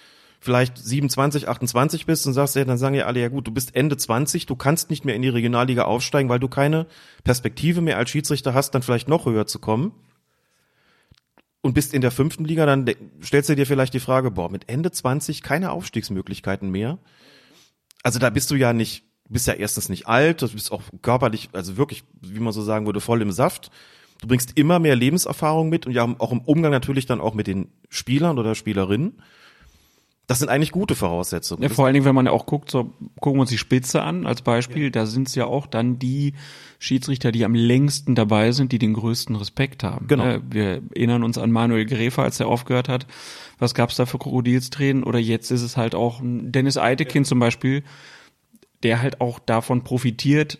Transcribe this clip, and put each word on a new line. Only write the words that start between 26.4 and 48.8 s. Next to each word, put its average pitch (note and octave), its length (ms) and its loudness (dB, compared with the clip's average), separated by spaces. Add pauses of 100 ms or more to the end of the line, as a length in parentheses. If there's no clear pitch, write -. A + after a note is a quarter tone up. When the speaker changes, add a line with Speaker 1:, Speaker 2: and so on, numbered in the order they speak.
Speaker 1:
Umgang D3+ 300 2
natürlich C3 360 0
dann A#2 120 0
auch G#2+ 140 -2
mit G#2+ 140 -4
den F#2+ 220 -4 (200)
Spielern C#3+ 500 0
oder A2 160 0
Spielerinnen. G#2 640 -2 (1040)
Das B2 140 0
sind C#3 100 0
eigentlich C#3+ 240 2
gute F3+ 220 0
Voraussetzungen. F2 680 -4
Speaker 2:
Ja, C#3 60 2
vor C3 160 2
allen C3 80 6
Dingen, C#3 120 6
wenn C3+ 100 6
man B2+ 100 6
ja - 80 4
auch - 120 2
guckt, C#3+ 240 -4
so, B2+ 240 -2 (280)
gucken C#3 160 2
wir C3+ 60 6
uns A#2+ 60 0
die A#2 80 -2
Spitze - 440 0
an E3+ 240 -4
als A#2+ 160 -2
Beispiel, B2+ 440 0
Speaker 1:
Ja. C3+ 40 0
Speaker 2:
da A2+ 160 0
sind's C3 300 -2
ja B2+ 100 0
auch C3+ 220 -4
dann B2 320 -2
die C#3 340 -2 (460)
Schiedsrichter, C3 520 -2
die A2+ 140 2
am A#2 100 2
längsten B2+ 580 4
dabei A2 380 4
sind, B2+ 220 0
die A2 60 2
den A2 140 2
größten A2+ 440 -4
Respekt C3+ 480 -4
haben. - 240 -6
Speaker 1:
Genau. C3+ 160 4
Speaker 2:
Ne, A#2+ 240 0
wir G#2 320 -2 (120)
erinnern A#2+ 300 2
uns A#2 140 -2
an A2+ 120 0
Manuel A2+ 360 2
Gräfer, A#2+ 380 0
als A#2+ 180 0
er - 60 0
aufgehört B2 420 0
hat. C3 180 -4 (500)
Was A#2+ 160 0
gab's A#2+ 220 0
da B2 100 2
für B2+ 120 -4
Krokodilstränen? B2+ 880 0
Oder A#2 140 0
jetzt A2+ 300 0
ist B2 120 0
es A#2+ 160 -6
halt A#2 180 0
auch A#2 240 -2
ein A#2+ 320 -4
Dennis C3+ 240 2
Eitekin C3+ 480 2
Speaker 1:
Ja. C3+ 60 -2
Speaker 2:
zum B2+ 100 2
Beispiel, C3 440 0 (1000)